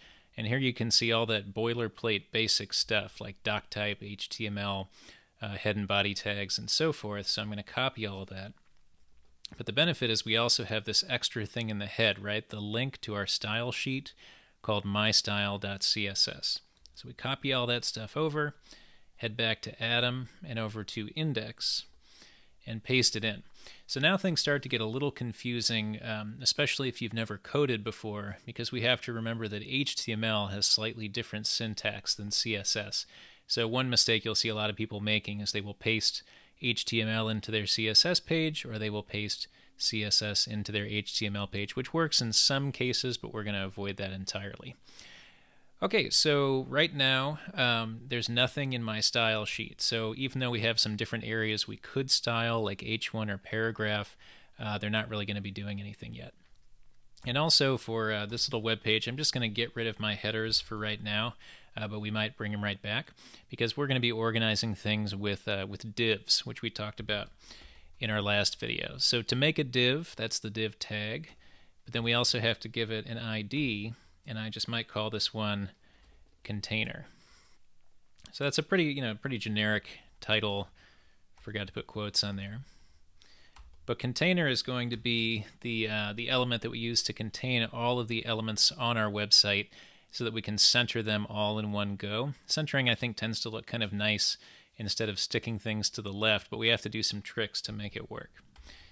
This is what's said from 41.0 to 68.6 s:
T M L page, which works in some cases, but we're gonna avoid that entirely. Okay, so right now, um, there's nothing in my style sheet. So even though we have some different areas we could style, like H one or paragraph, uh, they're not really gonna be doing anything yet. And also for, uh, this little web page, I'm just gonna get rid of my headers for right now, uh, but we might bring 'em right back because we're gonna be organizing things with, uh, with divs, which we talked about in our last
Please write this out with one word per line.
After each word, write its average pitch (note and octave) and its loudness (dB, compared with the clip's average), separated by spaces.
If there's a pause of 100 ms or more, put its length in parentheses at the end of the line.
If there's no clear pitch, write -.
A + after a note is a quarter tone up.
T A2 0
M G2+ -2
L G2+ -2
page, G2+ -6
which C3 -2
works D#3+ 2
in A#2 0
some C#3 4
cases, B2 0
but - -10
we're G#2+ -4
gonna G2+ -2
avoid G2 -4
that F#2+ -4
entirely. G2 -8 (1080)
Okay, G3+ 2
so C#3 6
right D3+ 2
now, C3+ 4 (140)
um, A#2 2
there's A#2+ 0
nothing B2+ 2
in A#2 -2
my A2 -2
style A2 4
sheet. - -6
So A2+ 0
even C3 -2
though B2+ 0
we A#2 0
have A2+ 4
some G#2+ 2
different A2 -2
areas A2 0
we - -8
could C3+ -4
style, A#2 2
like G2+ -2
H A2+ -2
one A2 -2
or G2 -2
paragraph, G#2+ -2 (440)
uh, G#2+ -4
they're G#2+ -4
not G#2+ 0
really G#2 -4
gonna G#2 -4
be G2+ -6
doing G2+ -6
anything G#2 -12
yet. - -12 (920)
And B2 0
also C#3+ 6
for, A2+ 0
uh, G#2 -2
this A2+ -2
little A#2+ -2
web A2+ 0
page, A2 4
I'm B2 -4
just D3+ 2
gonna A#2+ 0
get A2+ -2
rid A2+ -2
of G#2 -4
my G#2+ 0
headers A2 0
for - -4
right G#2+ -2
now, G#2+ 0 (420)
uh, A2 -4
but G#2+ -6
we G#2 -4
might G#2+ 0
bring G#2 -2
'em G#2 -2
right G2+ 0
back A2 -4 (380)
because A#2 0
we're C#3+ 0
gonna C3 2
be A#2+ 4
organizing A2 2
things G#2 0
with, G2+ -2
uh, G2 -2
with G2+ -10
divs, A2 2
which - -8
we A#2 -2
talked G#2+ -6
about G#2 -4 (720)
in A2+ -2
our G#2+ 2
last G#2 2